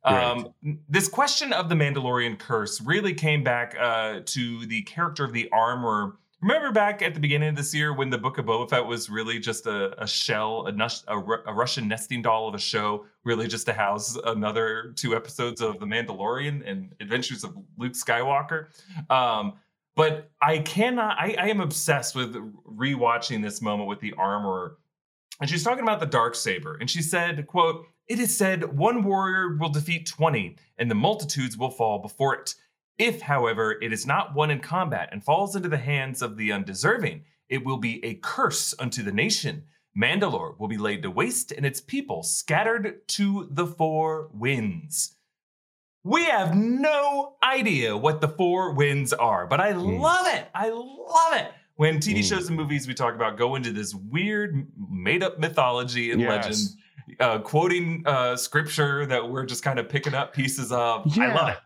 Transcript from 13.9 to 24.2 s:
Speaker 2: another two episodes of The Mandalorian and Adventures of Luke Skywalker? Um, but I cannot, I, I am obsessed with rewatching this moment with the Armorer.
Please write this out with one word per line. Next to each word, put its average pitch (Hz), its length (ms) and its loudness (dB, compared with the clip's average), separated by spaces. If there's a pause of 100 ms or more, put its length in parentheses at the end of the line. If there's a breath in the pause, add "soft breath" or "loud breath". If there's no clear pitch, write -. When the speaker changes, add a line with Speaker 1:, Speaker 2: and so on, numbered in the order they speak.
Speaker 2:
another 113 720 -2
two 113 180 0
episodes 113 460 -4
of 107 180 0
The 104 80 -8
Mandalorian 117 840 -2
and 95 300 -8
Adventures 113 460 -4
of 95 120 -12 (220)
Luke 123 140 -4
Skywalker? 139 760 0 (440 loud breath)
Um, 113 420 2 (420 soft breath)
but 156 340 2 (140)
I 156 160 4
cannot, 214 640 0
I, 196 180 0
I 185 120 0
am 208 100 2
obsessed 151 560 0
with 123 180 -4 (320)
rewatching 117 760 0
this 104 200 -6
moment 104 260 -2
with 101 120 -6
the 104 140 -8
Armorer. 95 640 -2 (640)